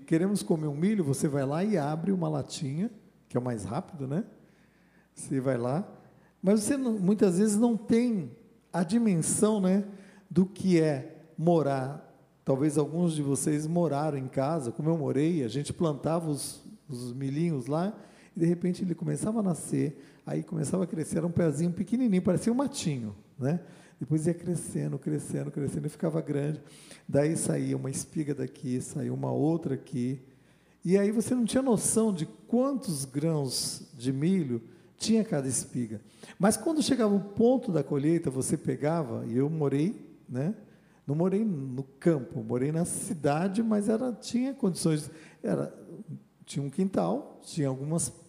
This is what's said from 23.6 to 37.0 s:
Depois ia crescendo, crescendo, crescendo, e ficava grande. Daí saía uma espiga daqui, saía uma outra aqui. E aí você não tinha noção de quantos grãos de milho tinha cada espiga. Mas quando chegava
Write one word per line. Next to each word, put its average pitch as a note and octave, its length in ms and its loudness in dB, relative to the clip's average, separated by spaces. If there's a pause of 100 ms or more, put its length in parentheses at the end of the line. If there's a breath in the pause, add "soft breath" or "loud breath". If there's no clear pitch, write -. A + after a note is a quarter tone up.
Depois D#3 280 -2
ia E3+ 60 2
crescendo, D#3 640 -4
crescendo, D3 540 -4
crescendo, C#3+ 340 -4
e D3+ 40 -4
ficava D#3+ 320 -2
grande. D3 400 -4 (460 loud breath)
Daí D3 280 2
saía C3+ 400 0
uma C3+ 140 -4
espiga D3 440 -4
daqui, B2+ 460 -4
saía B2+ 340 -6
uma C3 180 -4
outra C#3+ 440 0
aqui. C3 460 -4 (640 soft breath)
E F3+ 120 6
aí G3+ 140 4
você A3 240 0
não B3 80 2
tinha B3 180 2
noção A3+ 520 2
de D#3 120 -2
quantos A#3 760 -2
grãos D3 960 -2
de B2 160 -2
milho C#3 480 0 (360 loud breath)
tinha A3 260 4
cada C#3+ 240 0
espiga. A#2 520 -4 (400 loud breath)
Mas G#3+ 160 6
quando D#4+ 260 0
chegava A3 320 4